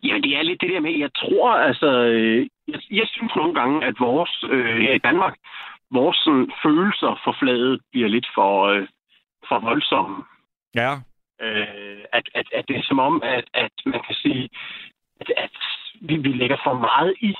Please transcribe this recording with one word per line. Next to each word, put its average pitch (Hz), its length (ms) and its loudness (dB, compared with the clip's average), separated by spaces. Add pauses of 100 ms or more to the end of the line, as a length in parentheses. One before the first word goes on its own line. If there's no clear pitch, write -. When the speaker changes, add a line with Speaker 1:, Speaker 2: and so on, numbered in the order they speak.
Speaker 1:
Jamen, 285 200 0
det 143 140 0
er 151 40 0
lidt 165 200 -2
det 180 80 -2
der 180 100 -2
med, 156 120 -2
jeg 147 240 -2
tror, 208 360 2
altså, 147 380 2 (140)
øh, 113 440 4 (200)
jeg, 302 120 -8 (120)
jeg 214 160 0
synes - 280 -6
nogle 156 240 0
gange, 135 260 0
at 117 140 -2
vores, 127 500 0
øh, 120 280 0
her 120 160 2
i 127 40 2
Danmark, 165 380 2 (560)
vores 131 260 2
sådan, 139 340 2 (120)
følelser 160 600 2
for 127 180 0
flaget 127 400 2 (100)
bliver 120 160 0
lidt 113 280 0
for, 98 300 4
øh, 98 220 2 (600)
for 120 120 2
voldsomme. 110 640 -2 (520)
Speaker 2:
Ja. 120 160 0 (500)
Speaker 1:
Øh, 104 580 -6 (140)
at, 117 220 0
at, - 180 -6
at 120 140 -2
det 135 100 -2
er 127 60 -6
som 135 160 0
om, 147 260 2
at, 127 280 -2
at 120 180 -2 (140)
man 131 220 -2
kan - 80 -6
sige, 131 340 -2 (720)
at, - 160 -12
at - 140 -6 (500)
vi, 156 140 -2
vi 139 140 0
lægger 127 340 0
for 143 100 2
meget 131 480 2
i 208 180 2